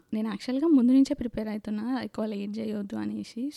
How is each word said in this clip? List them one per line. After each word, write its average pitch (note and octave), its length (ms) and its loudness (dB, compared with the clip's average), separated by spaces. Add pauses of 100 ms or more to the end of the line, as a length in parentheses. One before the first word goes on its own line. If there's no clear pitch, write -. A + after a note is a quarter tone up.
(140)
నేను A3 140 -2
యాక్చువల్‌గా B3+ 400 -2
ముందు B3+ 240 8
నుంచే C4+ 220 6
ప్రిపేర్ A3+ 340 -6
అవుతున్నా, G#3+ 540 -4
ఎక్కువ G#3+ 240 -6
లేట్ G3+ 320 -6
చేయొద్దు G#3+ 380 -6
అనేసి. G#3+ 600 -6